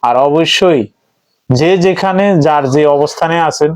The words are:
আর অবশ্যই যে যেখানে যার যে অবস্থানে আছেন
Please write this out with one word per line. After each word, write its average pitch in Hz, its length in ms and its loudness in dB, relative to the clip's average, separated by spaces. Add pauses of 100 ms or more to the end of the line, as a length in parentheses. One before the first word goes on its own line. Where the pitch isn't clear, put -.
আর 120 140 0
অবশ্যই 151 640 0 (680)
যে 135 280 0
যেখানে 190 480 0 (160)
যার 147 280 0
যে 143 180 0
অবস্থানে 151 540 -2
আছেন 151 340 -2